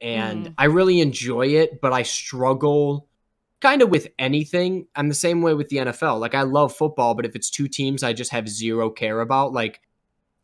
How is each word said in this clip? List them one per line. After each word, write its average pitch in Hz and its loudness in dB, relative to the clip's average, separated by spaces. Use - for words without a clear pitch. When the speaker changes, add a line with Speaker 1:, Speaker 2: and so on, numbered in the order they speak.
Speaker 1:
and 110 -4
Speaker 2:
Mm-hmm. - -16
Speaker 1:
I 135 4
really 175 4
enjoy 123 0
it, 151 2
but 131 0
I 127 2
struggle 143 0
kinda 269 6
with 175 0
anything. 156 -2
I'm 147 -2
the 147 -2
same 175 0
way 165 2
with 147 -2
the 139 -2
N 131 0
F 120 -6
L. 139 0
Like, 117 -4
I 135 2
love 135 2
football, 131 0
but 117 -4
if 117 -8
it's - -6
two 143 -4
teams 135 -4
I 120 -2
just 120 -6
have 113 -4
zero 113 -2
care 110 -4
about, 135 0
like, 113 -4